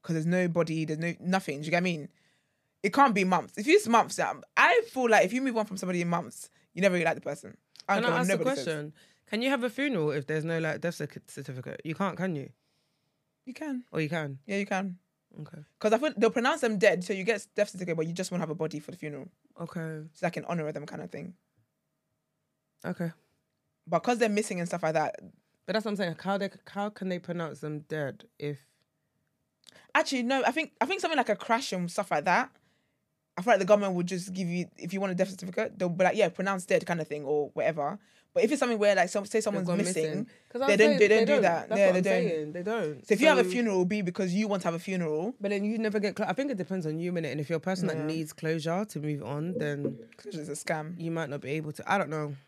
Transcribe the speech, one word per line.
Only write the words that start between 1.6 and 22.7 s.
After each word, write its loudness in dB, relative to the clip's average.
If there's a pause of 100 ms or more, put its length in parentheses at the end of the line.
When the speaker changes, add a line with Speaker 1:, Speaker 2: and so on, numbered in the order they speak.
Speaker 1:
Do -8
you -2
get 4
what 2
I 0
mean? -8 (720)
It 0
can't 6
be 2
months. 0
If -4
it's 6
months, 4
um, -2 (120)
I 6 (100)
feel 0
like 6
if -4
you 0
move -2
on 0
from -12
somebody -2
in -2
months, -6 (240)
you -4
never 6
really 0
like 2
the -12
person. -10 (320)
I 2
don't 0
Speaker 2:
Can -
Speaker 1:
care 2
Speaker 2:
I 0
Speaker 1:
what 0
Speaker 2:
ask 0
a 2
Speaker 1:
nobody 0
says. -6
Speaker 2:
question? -6 (340)
Can -4
you 0
have 0
a -2
funeral -2
if -4
there's -2
no, -2
like, -4
death -4
certi-, -10
certificate? -12
You -6
can't, -2
can -4
you? -8 (960)
Speaker 1:
You -14
can. -8
Speaker 2:
Or -4
you -2
can? -6
Speaker 1:
Yeah, -4
you -2
can. -4 (440)
Speaker 2:
Okay. -16 (220)
Speaker 1:
'Cause 8
I 6
think 0
they'll 6
pronounce 2
them 2
dead, 6
so -6
you -4
get 0 (100)
death 2
certificate, -6
but -2
you -6
just -6
won't -4
have -4
a -4
body -4
for -16
the -16
funeral. -12 (320)
Speaker 2:
Okay. -8 (120)
Speaker 1:
So, -6
like, 0
an -8
honor -4
of -6
them -8
kind -12
of -12
thing. -12 (1500)